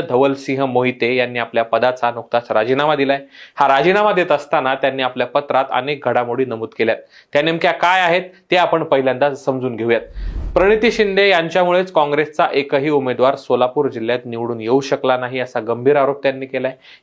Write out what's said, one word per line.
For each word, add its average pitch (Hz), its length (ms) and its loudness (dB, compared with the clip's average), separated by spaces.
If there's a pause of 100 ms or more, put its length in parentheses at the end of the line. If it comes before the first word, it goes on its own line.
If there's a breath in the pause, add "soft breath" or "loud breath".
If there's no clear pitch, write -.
धवलसिंह 135 560 0
मोहिते 123 500 0
यांनी 123 240 -2
आपल्या 117 240 -2
पदाचा 120 480 0
नुकताच 120 400 -6
राजीनामा 135 440 0
दिलाय. 139 240 0 (360 loud breath)
हा 143 120 2
राजीनामा 185 440 4
देत 180 200 0
असताना 143 440 0
त्यांनी 135 280 -2
आपल्या 127 240 -2
पत्रात 139 440 0
अनेक 131 340 -4
घडामोडी 120 400 0
नमूद 113 320 -6
केल्यात. 110 200 2 (360 soft breath)
त्या 143 80 4
नेमक्या 165 300 0
काय 180 300 2
आहेत 175 200 2 (300 soft breath)
ते 170 40 4
आपण 165 280 2
पहिल्यांदा 135 520 0
समजून 127 400 -4
घेऊयात. 113 260 0 (520 loud breath)
प्रणिती 214 380 2
शिंदे 202 380 2
यांच्यामुळेच 180 600 2
काँग्रेसचा 151 640 0
एकही 139 360 0
उमेदवार 131 460 2
सोलापूर 127 520 0
जिल्ह्यात 117 380 -2
निवडून 117 360 -6
येऊ 120 200 2
शकला 131 360 0
नाही, 127 220 -6
असा 123 200 -6
गंभीर 120 360 0
आरोप 139 280 0
त्यांनी 135 220 -2
केलाय. 131 280 -6 (300 loud breath)